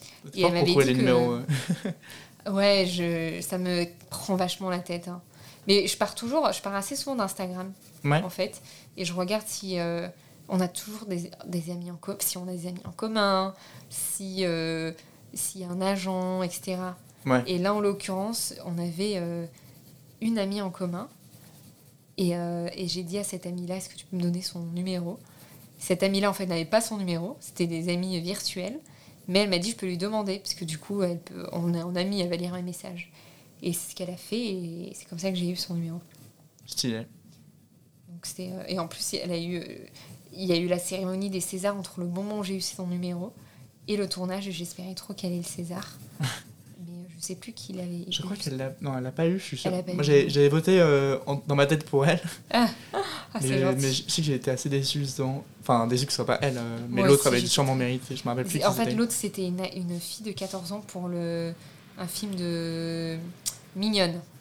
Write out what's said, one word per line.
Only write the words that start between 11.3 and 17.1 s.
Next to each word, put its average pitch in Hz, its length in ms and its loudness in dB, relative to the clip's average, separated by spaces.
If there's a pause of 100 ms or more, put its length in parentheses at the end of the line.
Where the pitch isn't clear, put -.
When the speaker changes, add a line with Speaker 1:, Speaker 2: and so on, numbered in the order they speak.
Speaker 2:
des 175 260 -4
amis 175 200 -8
en 175 60 -12
co-, 196 220 -8
si - 200 -4
on 180 80 -8
a 185 40 -6
des 175 140 -8
amis 180 180 -8
en - 80 -12
commun, 202 640 2 (380)
si, 190 540 -4
euh, 165 460 -2 (440)
s'il - 260 -6
y - 20 -8
a 175 60 -8
un 175 120 -4
agent, 185 600 0
et 180 80 0
cetera. 185 480 -6 (300)